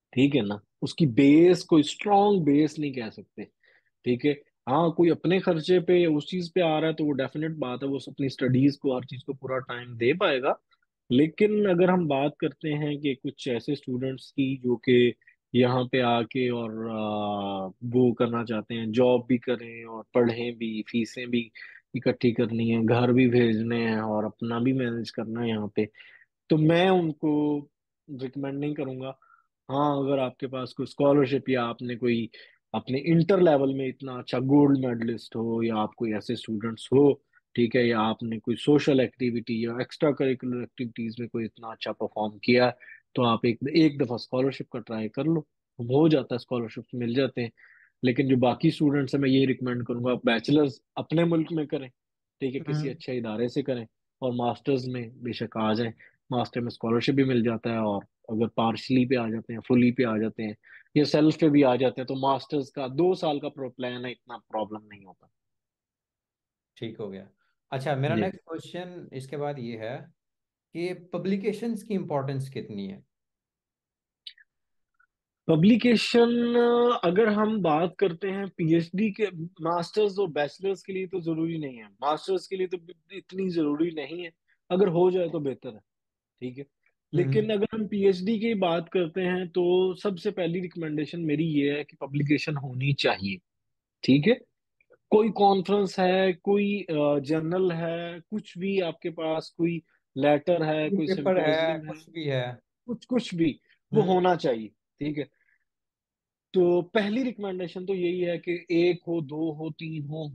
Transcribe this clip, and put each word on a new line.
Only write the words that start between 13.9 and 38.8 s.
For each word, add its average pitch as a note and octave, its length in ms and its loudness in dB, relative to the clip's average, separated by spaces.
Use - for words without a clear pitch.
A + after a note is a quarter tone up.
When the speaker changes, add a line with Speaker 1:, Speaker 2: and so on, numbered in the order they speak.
Speaker 1:
की C3+ 260 -2
जो B2 180 0
कि B2 380 4
यहाँ B2+ 280 4
पे C3 160 0
आके A#2+ 500 0
और, A2+ 400 -6
आ, G#2 760 -4
वो B2 280 4
करना A#2 320 -2
चाहते A2+ 320 -6
हैं, A2+ 160 -6
जॉब B2 360 4
भी B2 100 2
करें A#2 480 -6
और A2+ 180 -14
पढ़ें A#2+ 440 2
भी, A2 240 -6
फीसें A#2+ 480 -4
भी A#2+ 220 -2
इकट्ठी B2 360 0
करनी A2+ 380 0
है, A#2 160 2
घर A#2+ 260 2
भी B2+ 160 6
भेजने A#2 560 2
हैं A2 180 -2
और G#2+ 240 -2
अपना A#2 340 -6
भी C3 140 2
मैनेज A#2 360 -4
करना A2+ 320 -8
है A#2 80 -2
यहाँ G#2+ 260 -4
पे, - 140 0
तो D#3+ 80 4
मैं E3 320 4
उनको D3 720 0
रिकमेंड C#3 500 -8
नहीं D3 140 -4
करूंगा। C3 460 -8
हाँ, C#3 340 0
अगर C3+ 140 0
आपके C3 280 -4
पास B2+ 260 -8
कोई C3 120 -6
स्कॉलरशिप C#3 640 2
या B2+ 140 2
आपने A#2 320 -6
कोई A#2 340 0
अपने B2+ 260 -4
इंटर E3+ 400 4
लेवल C#3 340 4
में C3+ 140 -4
इतना C3 260 -10
अच्छा B2 260 -4
गोल्ड C3+ 460 6
मेडलिस्ट A#2 500 -4
हो A2+ 280 -2
या A2+ 120 0
आप G#2+ 220 -2
कोई A2+ 160 -2
ऐसे G#2+ 220 -6
स्टूडेंट्स A2 580 -8
हो, C#3 300 4
ठीक A#2+ 200 2
है, A#2+ 120 4
या A#2 120 2
आपने A2 400 -2
कोई A#2 160 -2
सोशल C#3+ 440 4